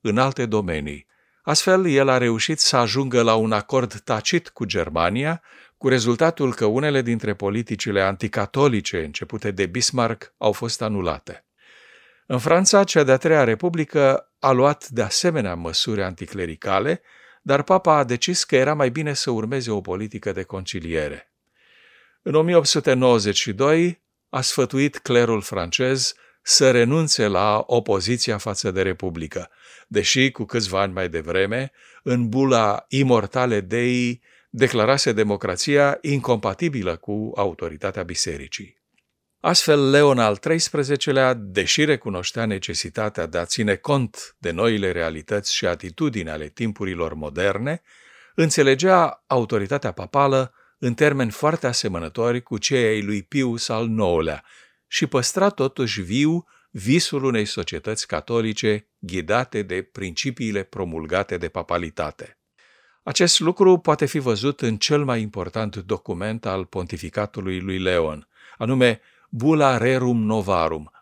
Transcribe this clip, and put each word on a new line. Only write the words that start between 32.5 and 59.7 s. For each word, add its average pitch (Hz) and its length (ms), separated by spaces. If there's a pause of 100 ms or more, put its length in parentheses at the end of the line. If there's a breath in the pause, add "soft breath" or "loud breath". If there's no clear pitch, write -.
Immortale 123 720
Dei, 120 640 (320 soft breath)
declarase 123 580
democrația 110 880
incompatibilă 120 960
cu 107 400
autoritatea 92 680
bisericii. 82 800 (580)
Astfel, 151 500
Leon 143 300
al 107 180
treisprezecelea, 139 960
deși 101 520
recunoștea 113 600
necesitatea 101 800
de 82 120
a 85 80
ține 104 300
cont - 640
de 85 140
noile 101 400
realități 85 640
și - 100
atitudini 92 640
ale 78 180
timpurilor 92 640
moderne, 98 680 (540 soft breath)
înțelegea 156 920
autoritatea 120 640
papală 131 600 (240 soft breath)
în 185 160
termeni 139 380
foarte 151 360
asemănători 117 760
cu 120 160
cei 123 280
ai 110 160
lui 101 220
Pius 123 460
al 117 180
nouălea 87 560 (440 soft breath)
și - 180
păstra 165 440
totuși 131 520
viu 143 440 (240 soft breath)
visul 135 540
unei 117 220
societăți 101 640
catolice 107 800 (120)
ghidate 101 600
de 92 200